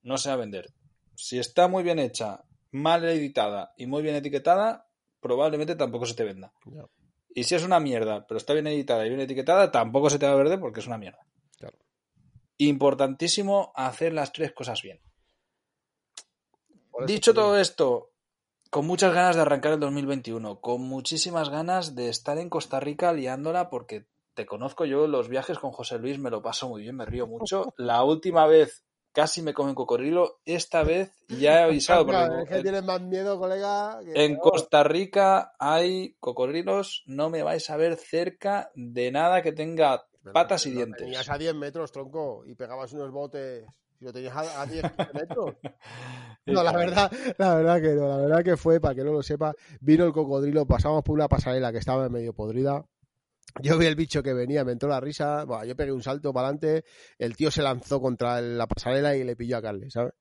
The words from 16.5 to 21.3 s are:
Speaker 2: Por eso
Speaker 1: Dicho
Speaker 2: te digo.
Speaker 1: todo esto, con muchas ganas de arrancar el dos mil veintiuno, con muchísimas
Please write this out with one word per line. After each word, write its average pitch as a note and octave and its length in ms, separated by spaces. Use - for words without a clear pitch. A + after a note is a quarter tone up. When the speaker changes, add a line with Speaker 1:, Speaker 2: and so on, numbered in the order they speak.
Speaker 2:
Por A#2+ 140
eso F3 80
Speaker 1:
Dicho A3 200
Speaker 2:
te A3 80
digo. G#3 100
Speaker 1:
todo G3+ 100
esto, C3+ 520
con D3+ 160
muchas F3+ 280
ganas F3+ 200
de E3 80
arrancar D3 300
el D3+ 80
dos C#3+ 120
mil C#3+ 140
veintiuno, A2+ 540
con B2 220
muchísimas D3+ 680